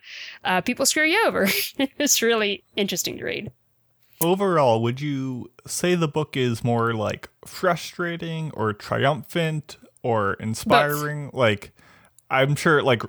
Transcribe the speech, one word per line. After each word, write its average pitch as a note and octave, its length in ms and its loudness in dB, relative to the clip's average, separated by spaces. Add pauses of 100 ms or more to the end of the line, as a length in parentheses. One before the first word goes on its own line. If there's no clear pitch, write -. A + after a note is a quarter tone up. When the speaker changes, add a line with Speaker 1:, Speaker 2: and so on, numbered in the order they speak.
(440)
Speaker 1:
uh, F#3 160 2
people B3 260 -2
screw D#4 180 2
you F#4+ 200 2
over. F#3+ 220 2 (220)
<laughs> - 100 -8 (200)
It's D4 220 2
really A3 440 0 (100)
interesting F#3+ 440 -4
to - 60 -12
read. - 280 -8 (680)
Speaker 2:
Overall, E3 640 4
would B2 180 -2
you C3 500 -6 (160)
say - 280 0
the E3 140 2
book - 280 -4
is B2 280 0
more, A#2 300 2
like, G#2 340 -4 (180)
frustrating E3+ 1040 -4
or G#2+ 200 -2
triumphant D3+ 1040 -2 (260)
or G#2+ 320 2
inspiring? D3 920 0
Speaker 1:
Both. - 80 -16
Speaker 2:
Like, A2 380 2 (580)
I'm C3+ 260 2
sure D#3 220 4
it, A2 60 2
like, A#2+ 240 4